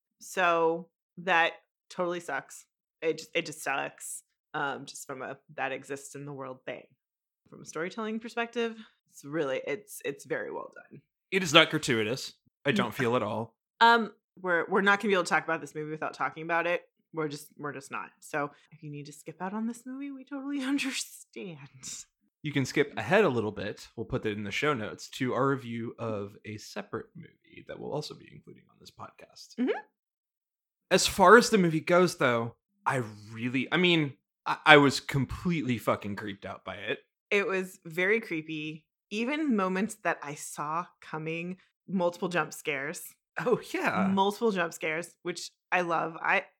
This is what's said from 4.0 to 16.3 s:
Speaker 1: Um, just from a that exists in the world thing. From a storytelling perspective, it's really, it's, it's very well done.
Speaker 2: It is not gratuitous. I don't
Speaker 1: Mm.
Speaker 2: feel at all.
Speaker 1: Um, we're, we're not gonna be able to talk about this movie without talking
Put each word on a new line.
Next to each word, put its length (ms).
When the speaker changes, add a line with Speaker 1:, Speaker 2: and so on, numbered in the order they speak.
Speaker 1:
Um, 320
just 220
from 140
a 160
that 160
exists 420
in 120
the 80
world 320
thing. 180
From 120
a 40
storytelling 540
perspective, 560
it's 140
really, 420
it's, 380
it's 220
very 260
well 240
done. 260
Speaker 2:
It 100
is 120
not 160
gratuitous. 640
I 80
don't 180
Speaker 1:
Mm. 40
Speaker 2:
feel 200
at 80
all. 320
Speaker 1:
Um, 320
we're, 280
we're 120
not 180
gonna 80
be 60
able 100
to 60
talk 160
about 160
this 120
movie 180
without 240
talking 280